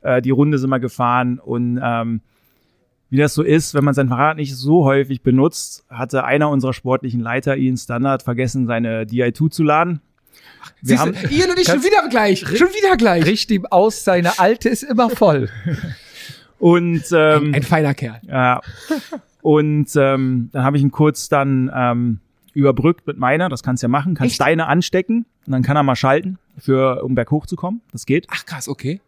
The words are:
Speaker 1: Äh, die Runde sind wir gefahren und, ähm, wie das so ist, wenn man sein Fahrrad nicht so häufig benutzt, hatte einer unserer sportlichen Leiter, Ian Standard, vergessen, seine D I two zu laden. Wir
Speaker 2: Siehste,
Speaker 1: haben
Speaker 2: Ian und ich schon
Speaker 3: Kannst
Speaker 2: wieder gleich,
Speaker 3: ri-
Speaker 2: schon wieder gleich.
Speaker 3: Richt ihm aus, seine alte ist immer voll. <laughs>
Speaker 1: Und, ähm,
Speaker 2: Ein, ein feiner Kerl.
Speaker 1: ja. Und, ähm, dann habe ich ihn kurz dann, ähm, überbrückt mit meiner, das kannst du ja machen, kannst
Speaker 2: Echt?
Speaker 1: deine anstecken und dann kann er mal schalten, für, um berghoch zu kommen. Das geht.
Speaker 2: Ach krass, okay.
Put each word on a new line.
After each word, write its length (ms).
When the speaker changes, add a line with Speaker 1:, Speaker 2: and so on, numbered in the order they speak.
Speaker 1:
Äh, 220
die 80
Runde 260
sind 140
wir 80
gefahren 580
und, 460
ähm, 380
wie 60
das 180
so 80
ist, 320
wenn 80
man 100
sein 160
Fahrrad 280
nicht 180
so 300
häufig 360
benutzt, 680
hatte 340
einer 260
unserer 240
sportlichen 460
Leiter, 380
Ian 200
Standard, 460
vergessen, 420
seine 400
D 160
I 100
two 180
zu 140
laden. 360
Wir 160
Speaker 2:
Siehste, 40
Speaker 1:
haben 120
Speaker 2:
Ian 220
und 80
ich 60
schon 100
Speaker 3:
Kannst 120
Speaker 2:
wieder 220
gleich, 360
Speaker 3:
ri- 120
Speaker 2:
schon 120
wieder 280
gleich. 280
Speaker 3:
Richt 260
ihm 160
aus, 360
seine 360
alte 300
ist 140
immer 280
voll. 380
<laughs> 960
Speaker 1:
Und, 520
ähm, 380
Speaker 2:
Ein, 60
ein 80
feiner 320
Kerl. 320
Speaker 1:
ja. 340
Und, 540
ähm, 580
dann 100
habe 140
ich 60
ihn 80
kurz 360
dann, 480
ähm, 440
überbrückt 540
mit 100
meiner, 320
das 140
kannst 180
du 40
ja 40
machen, 240
kannst 200
Speaker 2:
Echt? 80
Speaker 1:
deine 260
anstecken 580
und 60
dann 100
kann 120
er 80
mal 120
schalten, 420
für, 440
um 120
berghoch 320
zu 80
kommen. 260
Das 140
geht. 240
Speaker 2:
Ach 160
krass, 220
okay. 400